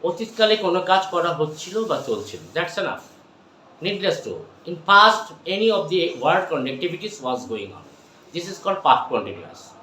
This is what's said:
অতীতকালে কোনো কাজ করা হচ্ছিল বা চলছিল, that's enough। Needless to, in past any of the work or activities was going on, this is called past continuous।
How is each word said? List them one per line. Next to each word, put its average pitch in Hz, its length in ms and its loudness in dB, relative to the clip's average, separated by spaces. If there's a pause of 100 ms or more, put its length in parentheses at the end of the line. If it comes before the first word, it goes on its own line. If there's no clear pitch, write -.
অতীতকালে 220 460 2 (100)
কোনো 180 140 2 (120)
কাজ 190 120 4 (100)
করা 170 260 0
হচ্ছিল 156 360 -6 (140)
বা 143 80 0 (100)
চলছিল, - 340 -6 (140)
that's 170 280 -4
enough। 127 220 -6 (800)
Needless 190 400 -2
to, 95 80 -8 (360)
in 180 60 -8 (140)
past 214 360 8 (300)
any 220 220 4
of 190 40 0 (100)
the 185 100 4 (240)
work 185 280 4
or 143 60 -2 (140)
activities 127 420 -6 (120)
was 123 120 -2 (120)
going 98 280 -8
on, - 60 -20 (480)
this 170 180 -8
is 180 120 -12
called 196 240 -2
past 123 160 4 (100)
continuous। 101 460 -8 (240)